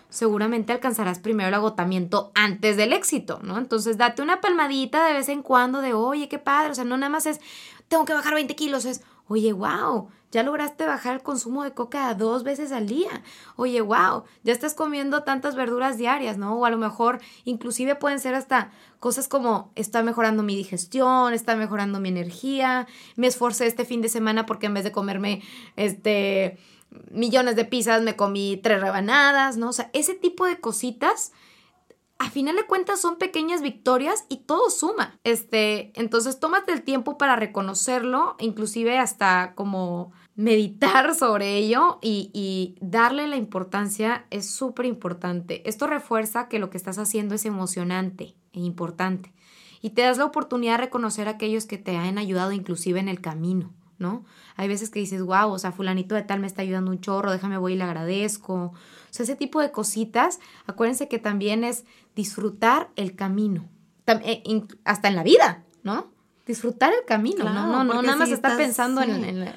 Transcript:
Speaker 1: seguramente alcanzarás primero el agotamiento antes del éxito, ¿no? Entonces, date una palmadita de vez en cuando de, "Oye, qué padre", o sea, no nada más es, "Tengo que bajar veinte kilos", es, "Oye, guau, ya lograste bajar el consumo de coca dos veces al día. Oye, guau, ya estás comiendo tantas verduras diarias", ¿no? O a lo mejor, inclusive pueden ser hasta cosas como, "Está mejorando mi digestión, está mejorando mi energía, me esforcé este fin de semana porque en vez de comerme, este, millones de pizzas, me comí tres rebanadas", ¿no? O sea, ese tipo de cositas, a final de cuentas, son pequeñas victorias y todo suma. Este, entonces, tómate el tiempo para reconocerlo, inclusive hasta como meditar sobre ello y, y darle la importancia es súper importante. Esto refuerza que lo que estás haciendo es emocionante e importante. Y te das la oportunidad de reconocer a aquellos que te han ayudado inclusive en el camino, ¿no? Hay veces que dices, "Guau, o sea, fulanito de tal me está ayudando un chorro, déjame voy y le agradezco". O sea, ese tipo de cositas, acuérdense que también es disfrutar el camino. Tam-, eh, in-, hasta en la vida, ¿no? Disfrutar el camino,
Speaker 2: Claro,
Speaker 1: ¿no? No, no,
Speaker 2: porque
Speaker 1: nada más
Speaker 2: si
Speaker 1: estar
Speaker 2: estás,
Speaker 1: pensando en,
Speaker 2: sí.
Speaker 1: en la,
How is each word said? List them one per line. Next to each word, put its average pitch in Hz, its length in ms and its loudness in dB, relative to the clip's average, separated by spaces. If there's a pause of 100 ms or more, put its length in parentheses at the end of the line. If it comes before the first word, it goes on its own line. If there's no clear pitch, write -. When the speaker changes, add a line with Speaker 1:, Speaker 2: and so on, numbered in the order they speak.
(100)
Speaker 1:
seguramente 220 640 0
alcanzarás 220 480 -2
primero 208 280 0
el 190 60 0
agotamiento 185 800 0
antes 208 420 4
del 214 160 4
éxito, 320 500 -2
¿no? 190 160 -6
Entonces, 226 380 0
date 240 260 2
una 339 180 0
palmadita 294 680 2
de 311 80 4
vez 277 140 -2
en 285 140 -4
cuando 254 380 4
de, 262 140 -2
"Oye, 269 340 0
qué 285 100 -6
padre", 285 340 2
o - 20 -6
sea, 254 100 -4
no 247 120 -2
nada 277 140 -2
más 311 160 -2
es, 302 140 -4 (480)
"Tengo 320 160 4
que - 100 -2
bajar 302 200 0
veinte 302 220 0
kilos", 277 280 -2
es, 247 180 -6 (260)
"Oye, 220 240 2
guau, 208 560 -2 (220)
ya 233 120 2
lograste 294 440 -2
bajar 262 280 -2
el 262 80 -8
consumo 269 420 -4
de 277 80 -8
coca 247 420 -4
dos 226 300 0
veces 277 280 -4
al 226 140 -2
día. 320 360 -2 (340)
Oye, 240 240 0
guau, 208 440 2 (200)
ya 226 80 4
estás 294 220 -2
comiendo 294 500 -2
tantas 269 320 -2
verduras 247 420 0
diarias", 240 400 0
¿no? 202 200 -2
O 240 80 2
a 233 40 4
lo 226 80 0
mejor, 226 420 0 (240)
inclusive 247 520 -2
pueden 285 240 0
ser 254 140 -2
hasta 262 360 0 (300)
cosas 247 280 -2
como, 233 460 0
"Está 220 300 -2
mejorando 226 400 2
mi 202 120 0
digestión, 247 760 2
está 226 220 0
mejorando 202 440 -2
mi 190 100 -2
energía, 254 760 -2 (300)
me 247 100 2
esforcé 240 400 2
este 226 180 0
fin 233 180 -2
de 226 60 0
semana 220 380 0
porque 214 200 -4
en 208 80 -2
vez 196 100 -2
de 208 80 -4
comerme, 196 500 -2 (340)
este, 196 840 0 (520)
millones 240 460 2
de 226 80 2
pizzas, 226 380 2
me 220 140 0
comí 202 460 0
tres 214 180 4
rebanadas", 262 760 4
¿no? 233 120 -2
O 247 40 -4
sea, 240 200 -4
ese 302 220 0
tipo 359 320 0
de 349 140 0
cositas, - 720 -2 (840)
a 240 120 -4
final 285 260 -2
de 427 80 0
cuentas, 381 360 0
son 339 180 0
pequeñas 339 420 -2
victorias 269 680 0
y 262 100 -8
todo 339 320 2
suma. 330 540 -2
Este, 220 760 0
entonces, 233 400 -2
tómate 370 320 2
el 294 100 -2
tiempo 269 360 -2
para 269 180 4
reconocerlo, 226 1000 0
inclusive 226 600 0
hasta 185 560 2
como 180 580 -4 (220)
meditar 220 800 4
sobre 202 420 2
ello 240 460 4
y, 202 300 -2
y 190 480 -4
darle 233 460 2
la 285 100 -4
importancia 208 960 -4
es 202 180 -6
súper 247 380 -4
importante. 175 840 -6
Esto 220 180 -4
refuerza 240 640 -2
que 220 100 -4
lo 190 120 -4
que 196 80 -10
estás 185 200 -8
haciendo 208 360 -2
es 214 100 -4
emocionante 185 880 -4 (180)
e 180 80 -10
importante. 175 720 -4 (500)
Y 220 80 -6
te 226 120 0
das 247 160 4
la 277 80 2
oportunidad 247 520 -2
de 247 60 -2
reconocer 220 440 -4
a 214 40 -4
aquellos 214 340 -4
que 208 120 -10
te 190 180 -4
han 180 220 -2
ayudado 190 340 0
inclusive 180 480 -2
en 196 80 -2
el 180 120 -4
camino, 170 520 -4 (260)
¿no? 202 260 -6 (320)
Hay 196 120 -4
veces 208 220 -4
que 208 100 -6
dices, 190 220 -4
"Guau, 190 300 2
o 190 60 -6
sea, 185 140 -4
fulanito 185 420 -2
de 208 80 0
tal 202 180 -2
me 196 60 -4
está 190 160 -8
ayudando 185 280 -2
un 185 100 -4
chorro, 196 300 -2
déjame 190 280 -4
voy 185 160 -2
y - 20 -2
le 185 80 -2
agradezco". 185 720 -4 (100)
O 175 100 -8 (360)
sea, - 140 -6
ese 269 120 -4
tipo 285 240 -2
de 294 100 2
cositas, 220 680 0 (280)
acuérdense 254 420 -2
que 233 100 -4
también 208 460 0
es 240 200 -6 (300)
disfrutar 220 840 0
el 185 200 -4
camino. 196 520 -2 (380)
Tam-, 220 180 4
eh, 220 200 -4
in-, 214 220 -2 (180)
hasta 196 240 2
en 196 80 2
la 170 60 0
vida, 233 420 6 (180)
¿no? 220 280 -4 (360)
Disfrutar 240 460 2
el 494 140 2
camino, 233 360 0
Speaker 2:
Claro, 190 120 0
Speaker 1:
¿no? 202 120 0
No, 247 180 2
no, 240 100 2
Speaker 2:
porque 247 120 2
Speaker 1:
nada 277 120 4
más 320 100 4
Speaker 2:
si 240 60 2
Speaker 1:
estar 262 180 2
Speaker 2:
estás, 277 140 2
Speaker 1:
pensando 254 360 0
en, 226 140 0
Speaker 2:
sí. 190 120 -2
Speaker 1:
en 185 120 -4
la, 185 60 -6 (100)